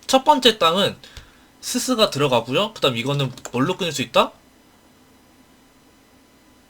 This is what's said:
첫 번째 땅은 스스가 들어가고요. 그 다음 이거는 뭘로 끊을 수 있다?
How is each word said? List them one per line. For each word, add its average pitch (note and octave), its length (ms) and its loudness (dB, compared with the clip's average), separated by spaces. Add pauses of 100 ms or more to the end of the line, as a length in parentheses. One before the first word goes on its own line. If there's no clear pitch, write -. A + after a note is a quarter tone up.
첫 C4 180 2
번째 C4+ 340 4
땅은 E3 380 2 (640)
스스가 B3 500 -2
들어가고요. C3+ 640 0
그 - 60 -16
다음 C3 160 0
이거는 C3+ 360 -2 (200)
뭘로 F3 240 -2
끊을 F3 140 -6
수 D#3 120 -4
있다? A3 300 0 (2500)